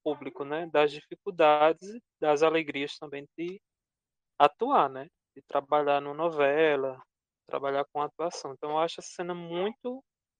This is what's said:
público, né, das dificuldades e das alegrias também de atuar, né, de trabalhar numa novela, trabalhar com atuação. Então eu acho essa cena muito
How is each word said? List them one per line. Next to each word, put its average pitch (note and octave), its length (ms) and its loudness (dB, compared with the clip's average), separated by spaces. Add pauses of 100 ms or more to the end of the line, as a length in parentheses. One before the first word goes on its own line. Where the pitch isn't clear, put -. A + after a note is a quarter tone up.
público, C#3 420 -6
né, D#3 280 -6
das D3 180 4
dificuldades D#3+ 1000 2
e A#3+ 100 -14 (180)
das D3+ 240 2
alegrias D3 560 0
também C#3+ 280 -12 (120)
de F3 220 -8 (800)
atuar, F#3 500 4
né, C3+ 180 -12 (300)
de C3+ 100 -20
trabalhar C#3+ 540 0
numa C#3+ 140 -8
novela, D3 840 2 (460)
trabalhar C#3 460 -4
com D3 80 -4
atuação. D3 540 -6
Então D3+ 160 -10
eu D3+ 80 -2
acho E3 220 -2
essa - 100 -16
cena F3+ 240 -8
muito F#3 680 -6 (380)